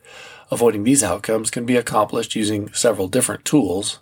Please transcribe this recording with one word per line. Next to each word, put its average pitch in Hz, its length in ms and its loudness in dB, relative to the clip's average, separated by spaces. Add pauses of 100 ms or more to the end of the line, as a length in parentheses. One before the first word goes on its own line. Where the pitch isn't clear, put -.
(520)
Avoiding 110 320 2
these 139 180 4
outcomes 110 480 -2
can 120 160 -6
be 123 120 2
accomplished 117 580 -2
using 107 380 -2
several 104 340 0
different 107 360 -2
tools, 104 580 0